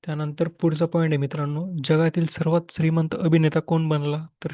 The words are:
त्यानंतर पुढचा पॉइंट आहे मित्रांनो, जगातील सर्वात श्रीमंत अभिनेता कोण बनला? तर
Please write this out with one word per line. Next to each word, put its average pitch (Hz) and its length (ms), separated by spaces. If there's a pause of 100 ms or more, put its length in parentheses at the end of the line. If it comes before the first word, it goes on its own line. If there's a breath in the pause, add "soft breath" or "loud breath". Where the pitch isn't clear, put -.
त्यानंतर 151 420
पुढचा 165 380
पॉइंट 165 260
आहे 147 60
मित्रांनो, 147 500 (160)
जगातील 165 420
सर्वात 165 340 (100)
श्रीमंत 160 440
अभिनेता 160 460
कोण 160 280
बनला? 147 380 (180)
तर 160 100